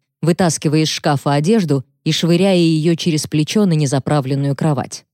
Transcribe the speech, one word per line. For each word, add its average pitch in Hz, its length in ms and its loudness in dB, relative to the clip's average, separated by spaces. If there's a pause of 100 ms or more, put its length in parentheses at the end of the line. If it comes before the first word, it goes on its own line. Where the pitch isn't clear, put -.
(220)
вытаскивая 156 600 0
из 151 40 -2
шкафа 147 440 -2
одежду 151 520 0 (200)
и 156 80 0
швыряя 180 440 2
её 165 380 2
через 156 320 -2
плечо 156 400 0
на 165 80 2
незаправленную 139 840 -2
кровать. - 580 -4